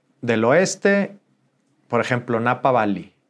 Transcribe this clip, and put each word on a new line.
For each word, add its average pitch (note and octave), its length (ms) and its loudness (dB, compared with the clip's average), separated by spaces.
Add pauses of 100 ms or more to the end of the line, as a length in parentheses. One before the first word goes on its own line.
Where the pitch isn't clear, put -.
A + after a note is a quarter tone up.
(220)
del A2+ 240 0
oeste, F#3+ 720 0 (720)
por A#2 140 0
ejemplo, A#2 380 -2
Napa B2 320 0
Valley. G#2 420 -2 (160)